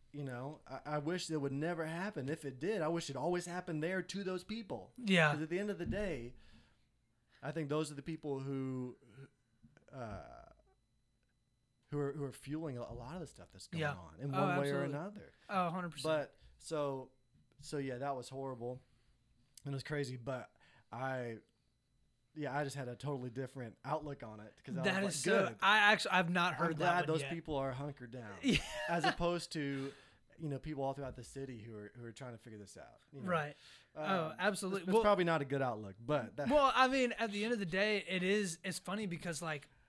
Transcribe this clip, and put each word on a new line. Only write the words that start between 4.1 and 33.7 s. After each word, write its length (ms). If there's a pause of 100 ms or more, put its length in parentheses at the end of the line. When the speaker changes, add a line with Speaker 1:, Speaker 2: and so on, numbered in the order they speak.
Speaker 1:
those 200
people. 540
Speaker 2:
Yeah. 360
Speaker 1:
'Cause 100
at 80
the 80
end 100
of 80
the 80
day, 480 (1120)
I 80
think 180
those 220
are 20
the 80
people 380
who, 580 (960)
uh, 20 (1900)
who 80
are, 140
who 100
are 80
fueling 460
a, 40
a 120
lot 220
of 60
the 60
stuff 260
that's 140
going 140
Speaker 2:
Yeah. 100
Speaker 1:
on 300
in 140
Speaker 2:
Oh, 60
Speaker 1:
one 160
way 120
or 140
Speaker 2:
absolutely. 20 (100)
Speaker 1:
another. 380 (160)
Speaker 2:
Oh, 180
a 20
hundred 220
percent. 120 (100)
Speaker 1:
But 220 (240)
so, 500 (520)
so 160
yeah, 200
that 180
was 140
horrible 520 (840)
and 80
it 20
was 80
crazy. 340
But 320 (420)
I, 460 (960)
yeah, 220
I 60
just 120
had 120
a 80
totally 340
different 460 (100)
outlook 380
on 180
it 120 (120)
'cause 120
I 60
Speaker 2:
That 200
Speaker 1:
was 120
Speaker 2:
is 120
Speaker 1:
like, 80
Speaker 2:
so, 120
Speaker 1:
"Good." 140
Speaker 2:
I 160
actually, 340
I've 180
not 260
heard 100
Speaker 1:
I'm 80
Speaker 2:
that 40
Speaker 1:
glad 180
Speaker 2:
one 120
Speaker 1:
those 140
Speaker 2:
yet. 100
Speaker 1:
people 240
are 160
hunkered 400
down, 220
Speaker 2:
<laughs> 100
Yeah. 140 (320)
Speaker 1:
as 160
opposed 480
to, 380 (480)
you 100
know, 100
people 240
all 100
throughout 220
the 80
city 420
who 100
are, 220
who 80
are 60
trying 220
to 40
figure 220
this 180
out. 220 (120)
You 100
know? 80
Speaker 2:
Right. 260 (400)